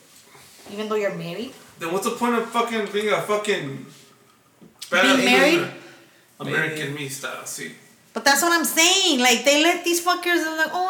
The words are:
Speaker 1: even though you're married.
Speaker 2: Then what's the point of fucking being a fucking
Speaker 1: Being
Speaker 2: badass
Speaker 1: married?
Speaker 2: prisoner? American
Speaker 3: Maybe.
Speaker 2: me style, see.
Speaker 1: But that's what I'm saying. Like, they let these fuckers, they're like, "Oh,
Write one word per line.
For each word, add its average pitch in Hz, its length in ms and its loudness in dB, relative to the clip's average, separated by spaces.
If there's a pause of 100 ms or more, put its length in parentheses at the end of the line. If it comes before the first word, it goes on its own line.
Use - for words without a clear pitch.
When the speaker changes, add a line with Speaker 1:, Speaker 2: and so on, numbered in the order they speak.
(720)
Speaker 1:
even 214 180 -8
though 214 60 -2
you're 196 180 -2
married. 175 400 -10 (240)
Speaker 2:
Then 165 160 -8
what's 196 120 -4
the 233 100 -2
point 240 200 0
of 214 140 -2
fucking 226 420 -2
being 208 220 -2
a 165 80 -2
fucking 190 640 -4 (1040)
Speaker 1:
Being - 140 2
Speaker 2:
badass 262 200 4
Speaker 1:
married? 269 360 4
Speaker 2:
prisoner? - 140 -4 (680)
American 151 540 -4
Speaker 3:
Maybe. 147 100 -10
Speaker 2:
me 135 60 -10
style, - 360 -10
see. 127 280 -12 (400)
Speaker 1:
But 233 100 -8
that's 277 180 4
what 339 120 2
I'm 330 100 2
saying. 339 560 4
Like, 240 240 4
they 285 180 4
let 349 220 2
these 339 180 0
fuckers, 349 440 0
they're 320 120 -4
like, 311 140 -2
"Oh, 359 180 -2